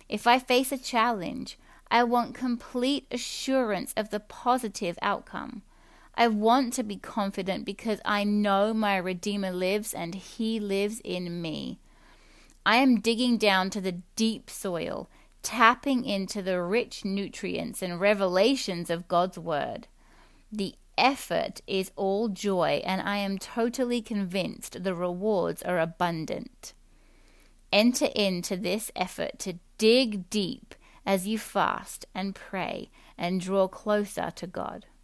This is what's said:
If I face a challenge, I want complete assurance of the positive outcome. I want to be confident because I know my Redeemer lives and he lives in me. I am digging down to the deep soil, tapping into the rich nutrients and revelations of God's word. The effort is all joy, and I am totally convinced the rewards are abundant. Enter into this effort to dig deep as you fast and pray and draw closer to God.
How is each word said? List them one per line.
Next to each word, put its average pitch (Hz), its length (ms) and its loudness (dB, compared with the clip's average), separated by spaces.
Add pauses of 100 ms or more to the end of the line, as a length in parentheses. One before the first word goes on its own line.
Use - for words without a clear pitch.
If 214 160 -6
I 247 140 8
face 254 320 2
a 262 80 -4
challenge, 226 800 -2 (320)
I 240 140 6
want 233 280 2
complete 254 800 -2
assurance 240 840 -2
of 214 140 -2
the 208 100 -4
positive 226 800 -2
outcome. - 600 -6 (540)
I 233 140 6
want 226 440 4
to 254 100 -2
be 202 120 -8
confident 196 680 -4
because 208 400 -4
I 208 180 2
know 208 500 4
my 208 220 2
Redeemer 185 560 -2
lives 185 420 0
and 170 220 -6
he 226 420 -4
lives 208 460 -2
in 175 380 -4
me. - 380 -6 (840)
I 214 120 8
am 254 240 8
digging 226 360 4
down 190 340 4
to 202 100 -4
the 180 180 -2 (160)
deep 220 340 0
soil, - 600 -6 (340)
tapping 247 640 4
into 196 360 -4
the 180 200 -2
rich - 420 -2
nutrients 190 800 -6
and 175 180 -4
revelations 196 880 2
of 170 200 -4
God's 180 280 2
word. 151 500 -4 (640)
The 202 260 -4 (220)
effort - 720 -2
is 190 300 -4
all 202 320 0
joy, 180 560 0
and 190 160 -2
I 202 160 -4
am 196 200 -2
totally 240 640 -2
convinced 190 840 -4
the 185 120 -2
rewards 180 680 -2
are 180 160 0
abundant. - 920 -4 (1000)
Enter 240 420 4
into 185 400 0
this 190 400 -2
effort - 440 -6
to 180 200 -8 (180)
dig 220 520 4
deep - 460 -4 (300)
as 190 220 2
you 220 120 0
fast - 760 -2
and 196 220 -6
pray - 540 -8 (280)
and 175 240 -2
draw 190 260 2
closer 208 680 -4
to - 120 -10
God. - 380 -8 (180)